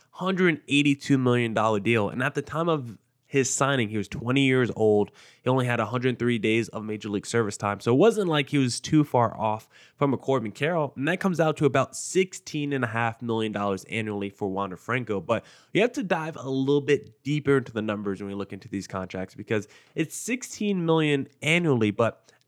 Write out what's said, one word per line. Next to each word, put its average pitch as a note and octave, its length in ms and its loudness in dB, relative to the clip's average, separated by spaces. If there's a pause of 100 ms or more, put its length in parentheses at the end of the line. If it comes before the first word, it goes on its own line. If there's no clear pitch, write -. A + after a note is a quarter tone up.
(120)
hundred F3+ 560 0
eighty-two C#3 500 2
million A#2+ 360 2
dollar G#2+ 260 2
deal. G#2+ 300 2
And B2 120 -6
at C#3+ 140 -4
the D3 60 -4
time E3 260 -4
of C3 300 -2 (280)
his C3+ 240 2
signing, C3+ 380 2
he G#2+ 100 -4
was G2+ 120 -4
twenty B2+ 320 0
years C3 340 4
old. G#2+ 340 4 (320)
He - 80 -2
only B2+ 180 2
had A#2+ 120 0
a A2 60 0
hundred B2 340 -2
three A#2+ 180 0
days A2 300 2
of G#2+ 160 -10
Major G#2+ 240 -8
League G2+ 180 -4
service A2+ 300 -2
time. G2+ 240 -4
So A#2 140 2
it C3 40 4
wasn't G#3 300 4
like D3 220 0
he D3 80 0
was B2+ 240 0
too D3+ 240 4
far A#2 340 2
off A2 300 -4 (260)
from C#3 180 0
a A2+ 40 -2
Corbin A2+ 340 -2
Carroll. D3 460 -2
And C3+ 100 -4
that F3+ 140 -2
comes F3 180 0
out D#3 180 2
to D#3+ 80 2
about C3 300 2
sixteen D#3 800 -4
and C3 100 0
a A#2+ 40 0
half A#2 340 -2
million A2+ 320 -2
dollars G2+ 320 -2
annually G2+ 460 -4
for G2+ 180 -6
Wander F#2+ 260 -4
Franco. G#2+ 460 -4
But G#2+ 240 -2 (260)
you D#3+ 80 0
have A#3+ 140 2
to C#4 100 -6
dive D#3+ 320 -4
a C3 140 -10
little C3+ 320 2
bit - 420 -2
deeper C#3+ 320 0
into B2 160 -2
the A2 100 -4
numbers G#2 380 -4
when G2+ 80 -8
we G2+ 80 -8
look G2 160 -8
into G2 160 -14
these F#2+ 180 -6
contracts, F#2+ 480 -8
because G#2+ 320 -4 (300)
it's D#3+ 180 -4
sixteen G#3 720 -4
million D3+ 440 2 (120)
annually, C#3+ 500 4
but A2 300 0 (260)